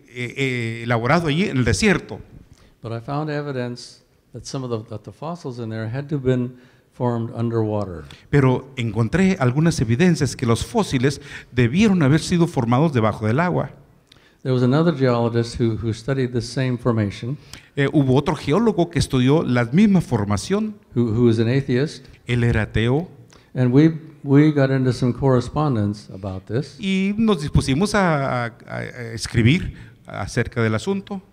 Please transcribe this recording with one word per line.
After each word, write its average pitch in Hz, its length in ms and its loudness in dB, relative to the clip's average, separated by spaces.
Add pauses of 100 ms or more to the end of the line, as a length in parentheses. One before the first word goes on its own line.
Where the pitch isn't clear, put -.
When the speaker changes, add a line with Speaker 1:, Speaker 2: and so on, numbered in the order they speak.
Speaker 1:
eh, 123 280 -10
eh, 120 460 -4
elaborado 123 460 0
allí 160 160 0
en 143 120 -2
el 127 60 2
desierto. 120 560 0 (640)
Speaker 2:
But 110 100 -10
I 117 80 -8
found 143 300 -6
evidence 131 720 -8 (320)
that 117 100 -16
some 135 220 -8
of 123 40 -8
the, 113 200 -6
that 104 140 -12
the 104 100 -18
fossils 147 460 -12
in 113 100 -8
there 110 180 -8
had 135 220 -8
to 160 80 -4
have 131 80 -4
been 127 320 0 (360)
formed 117 400 -2
underwater. 107 720 -2 (260)
Speaker 1:
Pero 127 460 4
encontré 117 640 0
algunas 135 400 2
evidencias 127 560 2
que - 100 -4
los 113 200 2
fósiles 147 560 -2 (320)
debieron 165 500 4
haber 143 160 6
sido 170 280 2
formados 135 440 2
debajo 107 340 0
del 113 140 2
agua. 156 320 -2 (720)
Speaker 2:
There 131 120 -2
was 127 100 2
another 151 320 2
geologist 117 640 0
who, 117 160 0
who 110 180 -4
studied 131 380 -4
the 120 100 -2
same 127 360 -4
formation, 113 600 -2 (380)
Speaker 1:
Eh, 139 160 2
hubo 131 240 4
otro 143 200 2
geólogo 170 540 0
que 143 100 -2
estudió 131 440 2
la 123 220 0
misma 185 340 4
formación. 127 760 -2 (200)
Speaker 2:
who, 120 180 2
who 120 120 4
was 113 140 4
an 113 100 2
atheist. 135 560 -2 (200)
Speaker 1:
Él 120 200 0
era 113 180 2
ateo. 123 460 0 (440)
Speaker 2:
And 127 200 2
we, 156 180 6 (320)
we 143 280 6
got 139 180 2
into 131 240 0
some 123 200 0
correspondence 123 1000 0
about 95 320 -10
this. 120 340 -6
Speaker 1:
Y 190 380 -2
nos 214 240 0
dispusimos 147 540 0
a, 139 500 0
a, 113 60 -8 (160)
a 117 460 -10
escribir 117 600 0 (320)
acerca - 540 -4
del 110 140 0
asunto. 196 460 -6 (120)